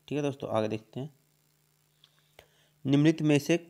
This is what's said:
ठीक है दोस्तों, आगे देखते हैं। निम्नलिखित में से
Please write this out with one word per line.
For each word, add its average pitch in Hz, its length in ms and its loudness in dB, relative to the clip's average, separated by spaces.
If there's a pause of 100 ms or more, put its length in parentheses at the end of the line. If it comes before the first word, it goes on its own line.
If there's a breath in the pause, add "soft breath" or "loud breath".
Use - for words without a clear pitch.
ठीक 139 100 -8
है 147 40 -4
दोस्तों, 135 280 -6
आगे 110 180 -2
देखते 110 320 -10
हैं। 147 100 -10 (1800 soft breath)
निम्नलिखित 147 380 4
में 147 160 4
से 165 180 0 (120)